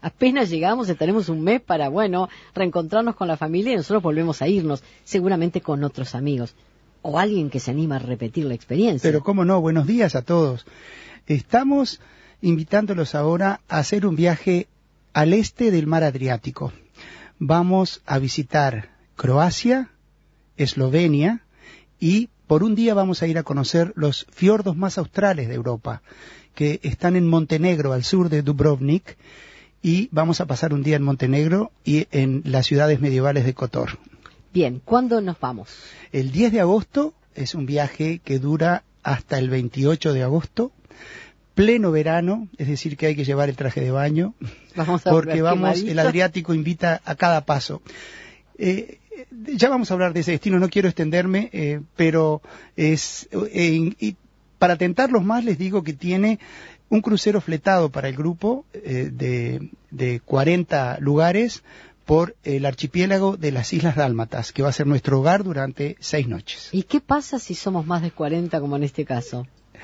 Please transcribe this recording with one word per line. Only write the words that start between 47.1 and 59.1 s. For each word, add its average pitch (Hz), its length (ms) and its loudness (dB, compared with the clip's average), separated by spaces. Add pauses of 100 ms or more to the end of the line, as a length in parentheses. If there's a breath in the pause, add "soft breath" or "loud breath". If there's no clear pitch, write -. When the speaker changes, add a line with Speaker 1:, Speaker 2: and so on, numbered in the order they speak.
Speaker 2:
cada 170 260 2
paso. - 400 -4 (760 loud breath)
Eh, 190 420 -4 (320)
ya 233 380 0
vamos 254 220 0
a - 20 -2
hablar 180 200 0
de 170 80 -2
ese 160 100 -2
destino, 185 280 0
no 180 100 2
quiero 190 180 2
extenderme, 180 640 0
eh, 147 280 -4 (140)
pero 160 460 2 (340 loud breath)
es, - 560 -2
eh, 175 680 0
y 214 160 -4 (420)
para 175 200 2
tentarlos 214 460 2
más 226 220 0
les 190 120 0
digo 190 260 -2
que 151 100 -6
tiene 190 460 0 (500 loud breath)
un 214 120 4
crucero 208 400 2
fletado 165 480 2
para 135 200 -6
el 131 60 -8
grupo, 180 580 -4
eh, 135 400 -6